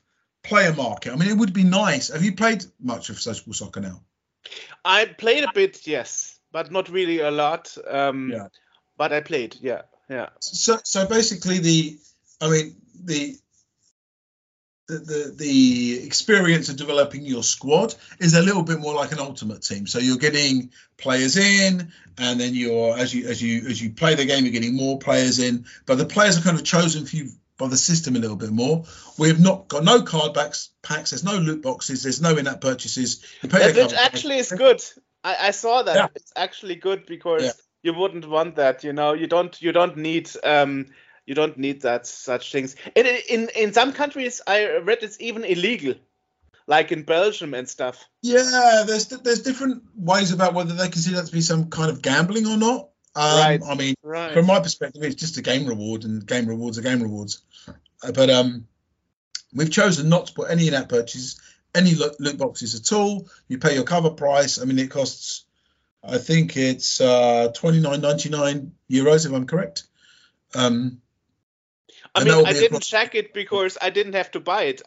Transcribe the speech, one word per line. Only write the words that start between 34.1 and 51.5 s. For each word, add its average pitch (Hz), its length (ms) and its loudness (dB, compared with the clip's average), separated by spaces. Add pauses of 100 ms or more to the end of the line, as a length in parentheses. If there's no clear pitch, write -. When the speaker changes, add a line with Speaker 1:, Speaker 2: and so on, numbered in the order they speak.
Speaker 2:
is 247 140 -2
good. 240 320 4 (400)
I, 185 240 -2
I 208 40 2
saw 233 320 0
that. 180 120 2
Speaker 1:
Yeah. 151 200 4
Speaker 2:
It's - 200 -20
actually 185 400 -8
good 185 300 -6
because 165 380 -4
Speaker 1:
Yeah. 127 80 -2 (320)
Speaker 2:
you 165 100 -2
wouldn't 170 340 -4
want 156 300 -2
that. 131 260 0
You 147 80 -6
know, 147 220 0
you 160 140 -4
don't, 175 340 -2
you 165 100 -2
don't 170 260 2
need, 160 320 -4 (140)
um, 139 440 2 (400)
you 139 80 -6
don't 151 220 0
need 139 240 -6
that, 120 260 -2
such - 440 -8
things. 131 240 -6 (200)
And 254 120 6
in, - 220 0
in, 226 260 0
in 214 180 0
some 262 200 4
countries, 277 520 -6
I 196 320 2
read 208 260 0
it's 208 180 -12
even 226 240 -8
illegal, 175 480 -2 (720)
like 156 260 2
in 156 120 -6
Belgium 165 500 0
and 127 160 -8
stuff. - 340 -8 (200)
Speaker 1:
Yeah, 240 640 4
there's, 214 220 -2
there's 240 360 -2
different 262 400 -4 (120)
ways 190 380 0
about 180 220 2
whether 170 180 -2
they 180 160 -2
consider 175 280 -2
that 170 100 -6
to - 40 -14
be 165 100 -2
some 160 280 0